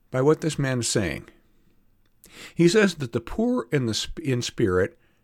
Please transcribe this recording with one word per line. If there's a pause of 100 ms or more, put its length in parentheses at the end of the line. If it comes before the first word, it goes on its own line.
(100)
by
what
this
man
is
saying. (1300)
He
says
that
the
poor
in
the
sp-,
in
spirit (260)